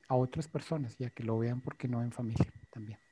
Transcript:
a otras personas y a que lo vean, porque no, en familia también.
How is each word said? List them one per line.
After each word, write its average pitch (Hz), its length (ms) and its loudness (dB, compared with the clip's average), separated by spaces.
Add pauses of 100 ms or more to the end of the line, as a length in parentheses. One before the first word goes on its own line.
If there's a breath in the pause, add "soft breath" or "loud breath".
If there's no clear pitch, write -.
a 131 60 4
otras 127 340 2
personas 143 500 -4
y 127 60 -4
a 120 60 -4
que - 140 -8
lo 113 140 2
vean, 120 220 2
porque - 280 -4
no, 120 140 0
en 120 80 0
familia 113 360 2 (240)
también. 107 280 -10 (120)